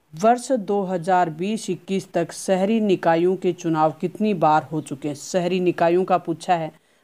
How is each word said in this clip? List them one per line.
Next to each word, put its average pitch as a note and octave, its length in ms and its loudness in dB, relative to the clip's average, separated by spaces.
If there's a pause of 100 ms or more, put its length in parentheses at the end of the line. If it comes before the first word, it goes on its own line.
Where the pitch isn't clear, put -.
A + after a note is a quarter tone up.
(140)
वर्ष A#3 380 2
दो G3+ 300 0
हज़ार F3+ 480 0
बीस F#3+ 400 -6
इक्कीस F#3 420 -6
तक E3+ 200 -2
शहरी G3 480 0
निकायों F3 560 2
के F3+ 160 0
चुनाव D#3+ 480 0
कितनी G#3 340 -2
बार D#3 280 4
हो D#3 180 -6
चुके D3 280 -8
हैं? D3 60 -6
शहरी F3+ 460 -2
निकायों F3 440 2
का F#3 140 2
पूछा F3 360 -2
है, D#3+ 180 -2 (320)